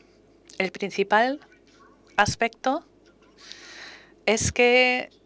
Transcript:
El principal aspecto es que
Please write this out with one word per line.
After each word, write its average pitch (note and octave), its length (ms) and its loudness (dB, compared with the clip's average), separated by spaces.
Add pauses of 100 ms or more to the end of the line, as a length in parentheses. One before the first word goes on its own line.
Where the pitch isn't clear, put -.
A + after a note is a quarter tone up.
(580)
El F#3 140 -4
principal G#3 680 -2 (760)
aspecto - 680 -2 (1400)
es A3 260 0
que B3 580 2 (160)